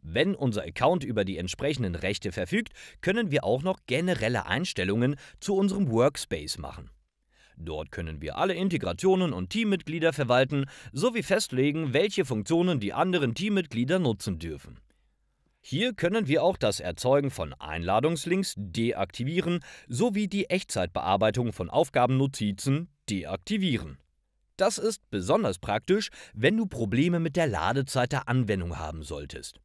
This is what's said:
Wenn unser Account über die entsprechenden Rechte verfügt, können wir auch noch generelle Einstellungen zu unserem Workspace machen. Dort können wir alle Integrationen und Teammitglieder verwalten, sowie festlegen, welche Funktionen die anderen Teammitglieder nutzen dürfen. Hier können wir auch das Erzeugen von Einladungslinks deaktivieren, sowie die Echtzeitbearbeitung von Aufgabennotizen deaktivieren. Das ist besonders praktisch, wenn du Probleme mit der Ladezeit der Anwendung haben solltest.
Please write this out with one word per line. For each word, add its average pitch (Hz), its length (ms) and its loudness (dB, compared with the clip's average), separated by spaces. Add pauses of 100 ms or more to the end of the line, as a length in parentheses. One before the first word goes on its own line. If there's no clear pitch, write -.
Wenn 135 300 2
unser 107 280 -2
Account 127 420 0
über 107 180 0
die 95 140 -2
entsprechenden 95 580 -2
Rechte 95 380 -4
verfügt, 180 400 -2 (260)
können 196 320 0
wir 139 140 0
auch 127 180 0
noch 185 240 -2
generelle 123 580 0
Einstellungen 117 720 0 (240)
zu 202 160 0
unserem 190 360 2
Workspace 110 680 0
machen. - 320 -12 (680)
Dort 78 360 -8
können 80 300 -8
wir 73 160 -6
alle 185 160 0
Integrationen 180 760 2
und 92 180 -4
Teammitglieder 170 640 0
verwalten, 135 540 4 (260)
sowie 214 320 0
festlegen, 147 680 0
welche 185 320 2
Funktionen 160 560 0
die 98 120 -2
anderen 156 400 2
Teammitglieder 170 680 0
nutzen 104 400 0
dürfen. 80 400 -12 (840)
Hier 220 320 -2
können 190 340 0
wir 147 160 2
auch 180 140 4
das 104 240 0
Erzeugen 131 500 2
von 76 220 -6
Einladungslinks 113 1040 0
deaktivieren, 123 1040 -2 (260)
sowie 202 400 0
die 196 220 -4
Echtzeitbearbeitung 107 1040 0
von 90 160 -6
Aufgabennotizen 135 1200 2 (200)
deaktivieren. 98 880 -2 (580)
Das 196 200 2
ist - 320 -4
besonders 107 500 0
praktisch, 180 500 0 (240)
wenn 151 240 4
du 226 80 2
Probleme 147 560 2
mit 165 160 -2
der 165 100 2
Ladezeit 120 640 0
der 139 160 -2
Anwendung 98 500 0
haben 78 260 -8
solltest. 71 600 -10